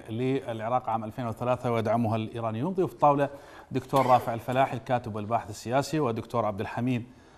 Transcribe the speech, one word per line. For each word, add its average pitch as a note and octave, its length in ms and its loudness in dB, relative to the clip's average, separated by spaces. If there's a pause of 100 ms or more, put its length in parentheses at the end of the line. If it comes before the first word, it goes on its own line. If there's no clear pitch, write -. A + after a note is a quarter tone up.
للعراق A#2+ 800 -2
عام A2 140 0
ألفين A2+ 240 -6
وثلاثة B2 440 0
ويدعمها A2+ 440 2
الإيرانيون. A2+ 580 -2
ضيوف F3 200 0
الطاولة: C#3+ 360 4 (420)
دكتور C3 340 2
رافع B2 280 4
الفلاحي B2+ 440 0
الكاتب A#2 380 -2
والباحث G#2+ 340 -2
السياسي، C3 500 0
ودكتور A2+ 460 0
عبد G#2 160 -2
الحميد A#2+ 420 -2 (340)